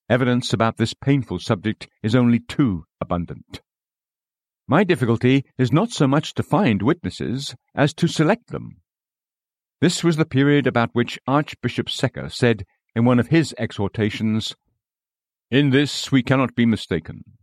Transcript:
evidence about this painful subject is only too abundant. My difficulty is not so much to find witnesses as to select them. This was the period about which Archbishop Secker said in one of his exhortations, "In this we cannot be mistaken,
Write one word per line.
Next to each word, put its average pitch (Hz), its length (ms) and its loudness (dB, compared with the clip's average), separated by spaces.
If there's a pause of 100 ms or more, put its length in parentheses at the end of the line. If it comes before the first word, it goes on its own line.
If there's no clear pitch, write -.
evidence 123 440 0
about 113 260 0
this 113 160 -2
painful 139 440 -2
subject 104 500 -4 (140)
is 107 120 0
only 120 260 4
too 104 460 -2 (140)
abundant. - 600 -8 (1080)
My 160 160 4
difficulty 127 640 2 (140)
is 127 120 0
not 180 200 2
so 143 180 0
much 147 260 -2
to 117 80 -4
find 139 400 0
witnesses 123 720 -4 (200)
as 143 200 0
to 170 140 0
select 165 400 0
them. 58 300 -12 (1000)
This 175 220 0
was 165 140 2
the 156 80 0
period 139 420 2
about 117 260 0
which - 340 -2
Archbishop - 640 -2
Secker 73 400 -6
said 113 360 0 (320)
in 117 80 2
one 123 160 4
of 113 80 -4
his 156 300 2
exhortations, 107 960 -4 (960)
"In 143 200 2
this 135 400 0
we 131 120 4
cannot 131 320 0
be 117 100 2
mistaken, - 580 -2 (200)